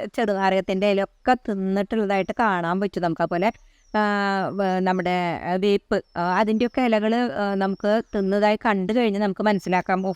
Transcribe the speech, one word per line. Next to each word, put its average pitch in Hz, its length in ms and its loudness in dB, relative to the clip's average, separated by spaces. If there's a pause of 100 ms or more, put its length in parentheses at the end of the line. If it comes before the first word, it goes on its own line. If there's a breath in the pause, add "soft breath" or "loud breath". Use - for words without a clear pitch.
(160)
ചെറുനാരകത്തിൻ്റെ 196 720 0
ഇലയൊക്കെ 196 440 0
തിന്നിട്ടുള്ളതായിട്ട് 196 1040 -2
കാണാൻ 185 420 0
പറ്റും 196 220 -2
നമുക്ക്. 170 200 0
അതുപോലെ, 175 300 0 (440 soft breath)
ആ, 214 40 2 (480)
വ-, 185 320 0
നമ്മുടെ, 180 640 0
ആ, 175 100 -2
വേപ്പ്, 202 480 0 (140)
ആ, 175 60 -2 (160)
അതിൻ്റെയൊക്കെ 220 420 0
ഇലകള്, 226 520 2
ആ, 202 220 -2
നമുക്ക് 196 480 0 (140)
തിന്നതായി 202 500 2
കണ്ടു 202 260 0
കഴിഞ്ഞാൽ 220 280 0
നമുക്ക് 208 220 -2
മനസ്സിലാക്കാം, 185 640 0
ഓ, 190 100 -2